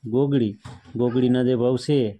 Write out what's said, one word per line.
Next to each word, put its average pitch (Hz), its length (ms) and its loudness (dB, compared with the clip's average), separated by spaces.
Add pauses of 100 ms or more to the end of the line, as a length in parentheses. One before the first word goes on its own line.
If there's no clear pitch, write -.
ગોગડી. 123 500 0 (400)
ગોગડીના 123 480 2
જે 127 120 0
ભાવ 123 220 0
છે 147 220 0 (200)